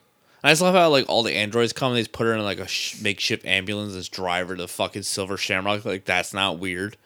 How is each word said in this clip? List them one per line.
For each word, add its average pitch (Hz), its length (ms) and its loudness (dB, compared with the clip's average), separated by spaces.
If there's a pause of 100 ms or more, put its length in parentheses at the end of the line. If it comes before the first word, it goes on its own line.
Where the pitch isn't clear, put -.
(420)
I 139 100 6
just 160 100 4
love 180 120 4
how, 175 160 8
like, 135 180 4
all 113 140 4
the 87 120 0
androids 107 380 2
come 135 200 -2
and 123 40 0
they 117 60 2
just 110 100 -6
put 120 120 -2
her 113 100 4
in, 110 80 -2
like, 98 160 -2
a 95 80 -8
sh-, - 340 -6
makeshift 107 460 -2
ambulance 101 460 0
and 92 80 -8
just - 120 -12
drive 90 360 -2
her 92 80 -6
to 87 120 -8
fucking 101 340 -4
Silver 95 340 -4
Shamrock. 101 480 -2
Like, 95 200 -4
that's 90 300 0
not 95 240 0
weird. 92 480 -6